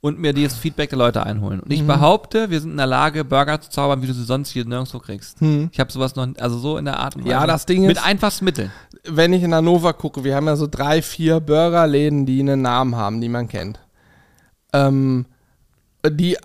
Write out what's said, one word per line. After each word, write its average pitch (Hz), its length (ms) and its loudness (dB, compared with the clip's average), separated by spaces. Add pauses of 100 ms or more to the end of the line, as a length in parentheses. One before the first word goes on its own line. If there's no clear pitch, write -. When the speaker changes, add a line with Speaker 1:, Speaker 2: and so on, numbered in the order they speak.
Speaker 1:
Und 151 180 -2
mir 151 140 0
dieses 139 220 0
Feedback 151 340 -4
der 135 80 -4
Leute 120 260 2
einholen. 104 340 -4
Und - 140 -6
ich 156 100 0
Speaker 2:
Mhm. 147 60 0
Speaker 1:
behaupte, 190 600 2
wir 160 100 0
sind 160 120 -10
in 147 40 -8
der 139 100 0
Lage, 143 380 0
Burger 139 360 0
zu - 100 -20
zaubern, 143 320 -2
wie 131 40 -4
du 131 60 -4
sie 123 120 -6
sonst 131 260 -4
hier 123 140 -6
nirgendwo 123 360 -8
kriegst. - 400 -12
Speaker 2:
Mhm. 156 320 2
Speaker 1:
Ich - 80 -4
hab 131 100 0
sowas 131 240 -4
noch, 127 140 -4 (100)
also 120 200 -4
so 147 180 -6
in - 80 -6
der 139 160 -4
Art 135 160 -8
und 131 60 -10
Weise. 120 100 -4
Speaker 2:
Ja, 135 140 0
das 160 200 -2
Ding 185 200 4
Speaker 1:
Mit 185 100 6
Speaker 2:
ist, - 80 -6
Speaker 1:
einfachsten 196 400 0
Mitteln. 139 260 -2 (380)
Speaker 2:
wenn 165 240 4
ich 180 100 4
in 170 120 2
Hannover 165 400 4
gucke, 143 280 -8
wir 135 140 0
haben 147 100 0
ja 156 80 2
so 147 160 -2
drei, 147 320 0
vier 160 380 0
Burgerläden, 151 840 2
die 131 140 0
einen 139 220 2
Namen 123 320 0
haben, 110 260 -4
die 117 100 -4
man 120 180 -4
kennt. 101 320 -10 (920)
Ähm, 135 540 2 (800)
die 165 360 0